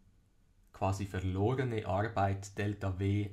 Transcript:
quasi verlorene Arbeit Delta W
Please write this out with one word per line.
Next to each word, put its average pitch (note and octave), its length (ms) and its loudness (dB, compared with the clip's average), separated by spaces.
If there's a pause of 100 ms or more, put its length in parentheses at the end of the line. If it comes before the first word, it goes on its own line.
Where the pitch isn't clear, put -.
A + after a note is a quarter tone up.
(720)
quasi G2 340 0
verlorene G#2+ 800 0
Arbeit G2 720 0
Delta G2+ 420 -2
W G2 340 2